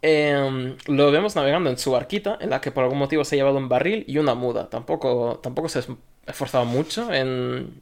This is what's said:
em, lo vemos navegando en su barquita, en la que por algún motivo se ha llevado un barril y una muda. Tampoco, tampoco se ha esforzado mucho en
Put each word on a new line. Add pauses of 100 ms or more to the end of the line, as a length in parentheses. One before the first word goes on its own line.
em, (100)
lo
vemos
navegando
en
su
barquita,
en
la
que
por
algún
motivo
se
ha
llevado
un
barril
y
una
muda.
Tampoco,
tampoco
se
ha (440)
esforzado
mucho
en